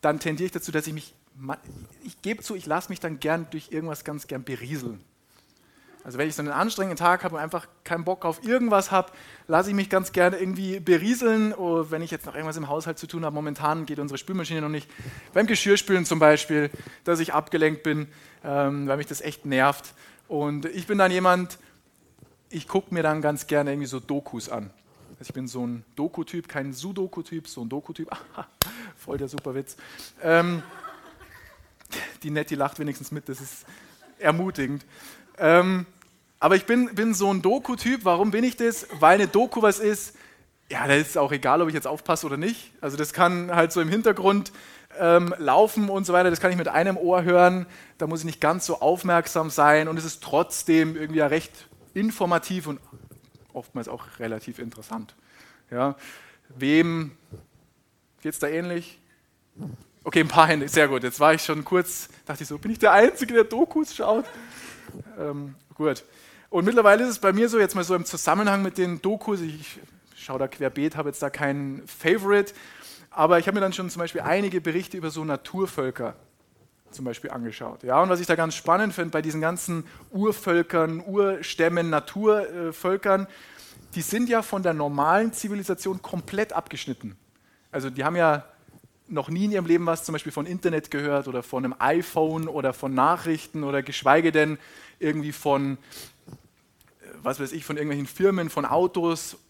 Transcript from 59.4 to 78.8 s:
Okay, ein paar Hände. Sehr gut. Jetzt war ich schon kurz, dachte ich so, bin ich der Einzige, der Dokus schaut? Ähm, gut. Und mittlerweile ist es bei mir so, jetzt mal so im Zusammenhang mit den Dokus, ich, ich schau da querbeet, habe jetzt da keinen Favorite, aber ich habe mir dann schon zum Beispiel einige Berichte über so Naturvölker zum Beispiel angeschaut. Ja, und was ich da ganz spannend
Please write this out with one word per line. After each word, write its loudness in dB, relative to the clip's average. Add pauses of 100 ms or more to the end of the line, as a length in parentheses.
Okay, 2
ein 4
paar 8
Hände. 0
Sehr 6
gut. 0
Jetzt -6
war 8
ich 0
schon -4
kurz, -2 (160)
dachte -8
ich -12
so, -10
bin -6
ich -6
der 8
Einzige, 6
der 8
Dokus 0
schaut? 0 (920)
Ähm, -8 (180)
gut. -2 (460)
Und 0
mittlerweile 8
ist 0
es -6
bei 4
mir 4
so, 2
jetzt 4
mal -2
so 0
im -2
Zusammenhang 0
mit -4
den -2
Dokus, -2
ich, -8
ich -16 (360)
schau -8
da -2
querbeet, -4
habe -4
jetzt -8
da -4
keinen -4
Favorite, 0 (560)
aber 6
ich -2
habe 0
mir 0
dann 0
schon -6
zum -12
Beispiel -6
einige 0
Berichte -4
über -6
so -8
Naturvölker -4 (760)
zum -12
Beispiel -10
angeschaut. -10
Ja, 4
und 4
was 2
ich -4
da 2
ganz -2
spannend 0